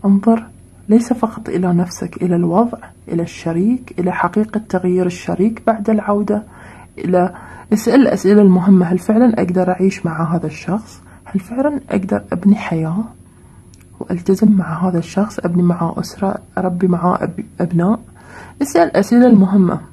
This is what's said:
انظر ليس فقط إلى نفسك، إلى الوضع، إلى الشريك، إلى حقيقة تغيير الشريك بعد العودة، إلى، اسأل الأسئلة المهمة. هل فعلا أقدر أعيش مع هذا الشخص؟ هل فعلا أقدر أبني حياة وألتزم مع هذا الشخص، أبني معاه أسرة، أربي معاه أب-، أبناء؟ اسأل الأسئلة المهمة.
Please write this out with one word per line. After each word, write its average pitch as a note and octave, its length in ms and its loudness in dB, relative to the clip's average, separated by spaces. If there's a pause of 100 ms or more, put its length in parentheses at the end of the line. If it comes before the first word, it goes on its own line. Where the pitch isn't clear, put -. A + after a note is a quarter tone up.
انظر G3+ 420 2 (420)
ليس A#3 240 2
فقط A3+ 360 -6
إلى F3+ 240 0
نفسك، F3 500 -4
إلى F3 140 0
الوضع، F3 420 0 (300)
إلى E3+ 140 -4
الشريك، F3 760 -4
إلى F3 140 -2
حقيقة G#3+ 560 -2
تغيير F3+ 380 0
الشريك F#3 600 -4
بعد G#3+ 240 -2
العودة، G#3 520 -2 (560)
إلى، F3+ 360 0 (380)
اسأل A#3 280 2
الأسئلة G#3 420 4
المهمة. F#3 440 6
هل F3+ 120 -2
فعلا A3+ 440 2
أقدر F3+ 280 0
أعيش F#3 360 -2
مع E3 300 -2
هذا D#3+ 100 -4
الشخص؟ - 540 -8 (240)
هل - 160 -4
فعلا C4+ 400 -4 (100)
أقدر G3+ 420 -4
أبني G3 220 2
حياة E3 500 -4 (960)
وألتزم F#3+ 520 2
مع E3+ 360 0
هذا F3 100 -2
الشخص، G3 400 -4
أبني F3 240 0
معاه F3 380 -2
أسرة، - 380 -6 (200)
أربي F#3 280 -2
معاه F3 380 0
أب-، F3+ 200 -8 (160)
أبناء؟ F3 400 0 (600)
اسأل E4+ 200 2
الأسئلة A#3+ 440 4
المهمة. F#3+ 540 4 (120)